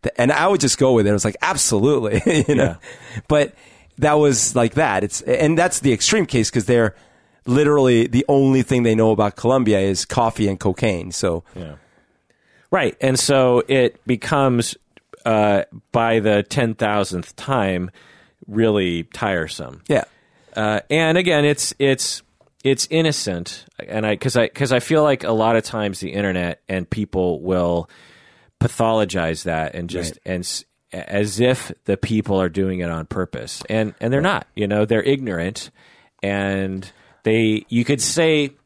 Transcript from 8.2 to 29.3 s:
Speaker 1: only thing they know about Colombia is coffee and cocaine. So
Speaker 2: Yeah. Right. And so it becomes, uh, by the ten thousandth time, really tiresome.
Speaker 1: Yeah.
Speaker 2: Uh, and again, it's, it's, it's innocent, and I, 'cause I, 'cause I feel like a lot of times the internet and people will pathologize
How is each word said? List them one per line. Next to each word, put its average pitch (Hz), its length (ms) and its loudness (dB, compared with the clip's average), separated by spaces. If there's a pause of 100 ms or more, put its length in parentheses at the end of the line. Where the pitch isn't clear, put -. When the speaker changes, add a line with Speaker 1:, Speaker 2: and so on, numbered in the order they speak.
Speaker 1:
only 135 340 4
thing 123 200 0
they 113 140 2
know 110 160 4
about 104 240 0
Colombia 117 420 2
is 95 280 0
coffee 113 420 0
and 95 100 -4
cocaine. 92 540 -2
So 85 320 -4 (100)
Speaker 2:
Yeah. 82 200 -14 (1000)
Right. 165 280 0
And 131 180 2
so 127 500 4
it 131 380 0
becomes, 123 680 0 (480)
uh, 104 380 2 (300)
by 117 260 2
the 104 240 2
ten 113 320 -2
thousandth 104 640 -4
time, 95 540 -2 (580)
really 104 640 0
tiresome. 80 760 -6
Speaker 1:
Yeah. 143 160 0 (520)
Speaker 2:
Uh, 107 240 -2 (100)
and 160 280 0
again, 170 260 2
it's, 147 340 0
it's, - 440 -2 (420)
it's 135 260 0
innocent, 143 760 -4 (140)
and 107 280 -6
I, 104 100 0
'cause 123 200 -2
I, 117 120 2
'cause 135 240 -2
I 123 80 2
feel 156 220 2
like 143 220 2
a 113 80 -2
lot 113 240 2
of 110 80 2
times 104 360 -6
the 85 120 -8
internet 90 560 -2
and 92 200 -4
people 92 540 -2
will 87 460 0 (720)
pathologize 95 840 0